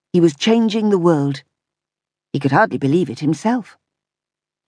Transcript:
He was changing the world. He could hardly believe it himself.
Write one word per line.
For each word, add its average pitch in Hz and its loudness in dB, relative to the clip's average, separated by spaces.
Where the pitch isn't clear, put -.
He 180 2
was 165 2
changing 220 0
the 196 2
world. 147 0
He 147 -4
could 139 -2
hardly 185 0
believe 147 0
it 110 -12
himself. 196 -4